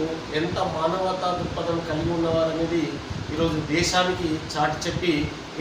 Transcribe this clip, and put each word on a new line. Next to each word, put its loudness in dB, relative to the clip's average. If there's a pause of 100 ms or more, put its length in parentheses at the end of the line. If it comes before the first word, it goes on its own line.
(400)
ఎంత 0 (160)
మానవతా 0 (100)
దృక్పథం -2 (100)
కలిగి 0
ఉన్నవారనేది 2 (520)
ఈరోజు 2 (160)
దేశానికి 2 (240)
చాటి 0
చెప్పి 0 (480)